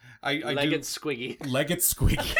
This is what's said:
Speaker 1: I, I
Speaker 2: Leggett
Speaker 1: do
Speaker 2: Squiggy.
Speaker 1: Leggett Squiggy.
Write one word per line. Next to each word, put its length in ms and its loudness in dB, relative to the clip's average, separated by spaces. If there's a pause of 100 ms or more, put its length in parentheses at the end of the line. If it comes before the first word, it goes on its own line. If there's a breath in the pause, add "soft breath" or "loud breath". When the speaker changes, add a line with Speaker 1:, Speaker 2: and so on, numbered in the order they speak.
(220 loud breath)
Speaker 1:
I, 240 -2
I 80 -2
Speaker 2:
Leggett 280 2
Speaker 1:
do 60 -8
Speaker 2:
Squiggy. 500 -6 (120)
Speaker 1:
Leggett 300 0
Squiggy. 600 2